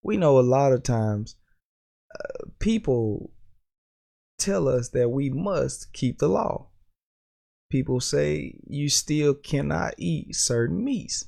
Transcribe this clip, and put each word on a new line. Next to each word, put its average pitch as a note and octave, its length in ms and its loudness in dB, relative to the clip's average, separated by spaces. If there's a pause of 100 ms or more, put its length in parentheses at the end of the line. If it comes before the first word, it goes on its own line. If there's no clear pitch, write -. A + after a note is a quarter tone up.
We G#3 140 -2
know D3 220 6
a - 40 10
lot C3+ 300 4
of B2 100 2
times, G#2+ 540 -2 (800)
uh, - 280 -12 (120)
people B2+ 720 0 (1080)
tell F#3+ 300 0
us B2 220 0
that B2 200 2
we C3+ 200 -2
must C#3+ 640 -4
keep - 260 -2
the D3 100 2
law. - 400 -2 (1000)
People C3 300 0
say D3 680 -2
you C#3+ 240 -4
still D3 420 2
cannot D3 640 -2
eat D#3+ 400 -4
certain C#3 480 0
meats. C4 440 -4